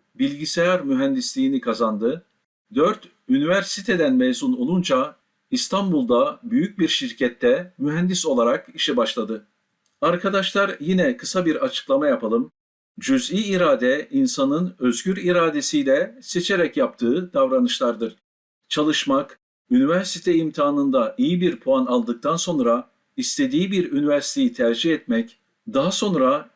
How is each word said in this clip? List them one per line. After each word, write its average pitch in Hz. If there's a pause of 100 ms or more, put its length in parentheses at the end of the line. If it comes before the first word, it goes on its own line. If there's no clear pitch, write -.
(140)
bilgisayar 185
mühendisliğini 135
kazandı. 113 (500)
Dört. 160 (200)
Üniversiteden 165
mezun 127
olunca 143 (340)
İstanbul'da 147
büyük 240
bir 160
şirkette 127
mühendis 165
olarak 127
işe 143
başladı. 110 (540)
Arkadaşlar, 190
yine 156
kısa 175
bir 156
açıklama 139
yapalım. 120 (480)
Cüz'i 254
irade, 156
insanın 139
özgür 127
iradesiyle 151
seçerek 175
yaptığı 135
davranışlardır. 127 (520)
Çalışmak, - (320)
üniversite 175
imtihanında 143
iyi 165
bir 175
puan 131
aldıktan 123
sonra 127 (260)
istediği 139
bir 185
üniversiteyi 143
tercih 123
etmek, 113 (340)
daha 139
sonra 147